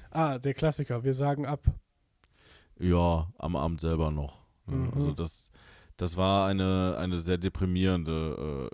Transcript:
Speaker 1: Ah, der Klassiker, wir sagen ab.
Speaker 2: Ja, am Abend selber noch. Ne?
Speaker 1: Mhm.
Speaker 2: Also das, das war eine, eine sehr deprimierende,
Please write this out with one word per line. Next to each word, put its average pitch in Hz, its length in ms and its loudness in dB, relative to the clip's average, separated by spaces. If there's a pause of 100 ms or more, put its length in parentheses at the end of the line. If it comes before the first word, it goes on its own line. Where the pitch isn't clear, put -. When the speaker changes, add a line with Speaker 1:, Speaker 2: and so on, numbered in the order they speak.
(100)
Speaker 1:
Ah, 151 280 0
der 131 160 -2
Klassiker, 143 480 0
wir 131 120 2
sagen 143 320 0
ab. 147 180 -6 (1120)
Speaker 2:
Ja, 87 500 4 (100)
am 85 180 -4
Abend 80 240 -2
selber 80 300 0
noch. 73 320 -6 (240)
Ne? 135 100 -2
Speaker 1:
Mhm. - 180 0
Speaker 2:
Also 143 180 0
das, - 380 -8 (460)
das 85 200 -2
war 95 320 4
eine, 92 500 2
eine 90 200 -2
sehr 87 200 0
deprimierende, 80 1400 0